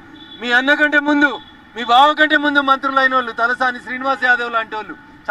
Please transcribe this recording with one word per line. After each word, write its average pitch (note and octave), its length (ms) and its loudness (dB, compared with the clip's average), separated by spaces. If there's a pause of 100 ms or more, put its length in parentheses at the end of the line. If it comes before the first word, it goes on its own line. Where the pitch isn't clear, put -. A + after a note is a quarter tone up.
(420)
మీ A#3+ 100 -4
అన్న C4 220 2
కంటే D4 260 2
ముందు, C#4+ 400 0 (360)
మీ A3+ 80 -8
బావ B3+ 300 4
కంటే D4+ 240 2
ముందు C#4+ 220 0
మంత్రులు C4+ 400 0
అయిన C4 160 2
వాళ్ళు, A#3+ 160 -2
తలసాని B3 480 -2
శ్రీనివాస్ B3+ 440 -6
యాదవ్ A#3+ 300 0
లాంటి A3 220 -4
వాళ్ళు G3 200 -10 (360)